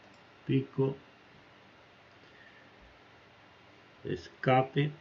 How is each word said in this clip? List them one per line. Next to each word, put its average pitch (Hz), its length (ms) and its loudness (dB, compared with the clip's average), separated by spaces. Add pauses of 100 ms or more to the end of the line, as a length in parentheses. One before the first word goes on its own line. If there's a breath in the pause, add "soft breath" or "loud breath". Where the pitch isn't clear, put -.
(460)
pico, 135 520 -2 (3000 loud breath)
escape. 131 960 0